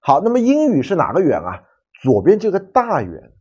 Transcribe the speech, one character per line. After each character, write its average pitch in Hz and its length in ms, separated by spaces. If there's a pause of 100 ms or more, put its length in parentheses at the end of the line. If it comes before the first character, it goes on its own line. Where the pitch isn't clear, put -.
好， 143 180
那 220 100
么 247 80
英 269 360
语 139 80
是 190 140
哪 131 180
个 175 80
圆 123 200
啊？ 90 220 (400)
左 120 180
边 185 180
这 214 120
个 190 80
大 202 420
圆 82 400